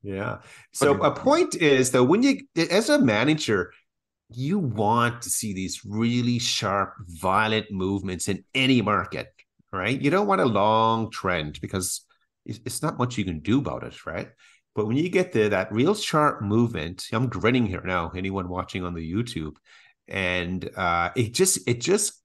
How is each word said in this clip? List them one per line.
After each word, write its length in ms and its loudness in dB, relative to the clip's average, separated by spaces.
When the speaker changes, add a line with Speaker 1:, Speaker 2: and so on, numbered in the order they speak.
Speaker 1:
Yeah. 380 -6
So 180 4
Speaker 2:
But 240 2
Speaker 1:
a 60 -12
point 320 4
is, 360 4
though, 140 6
when 180 4
you, 180 2
as 200 2
a 80 6
manager, 760 2
you 280 -2
want 600 0
to 60 -12
see 240 -4
these 320 -8
really 540 0
sharp, 640 0
violent 720 0
movements 560 -4
in 160 -4
any 260 4
market, 460 -2
right? 280 -2
You 80 2
don't 200 2
want 120 2
a 60 4
long 640 2
trend 500 -4
because 460 -6
it's, 180 -10
it's 160 -8
not 160 -4
much 220 -2
you 60 -2
can 160 -4
do 180 0
about 240 -6
it, 240 -16
right? 220 -8
But 100 0
when 100 -2
you 120 0
get 240 0
to 160 4
that 240 0
real 240 2
sharp 460 0
movement, 680 -2
I'm 160 0
grinning 400 2
here 180 -4
now, 300 -2
anyone 340 -6
watching 360 -6
on 100 -6
the 180 -8
YouTube, 440 -6
and, 680 -4
uh, 400 0
it 180 -2
just, 340 0
it 120 -2
just 320 0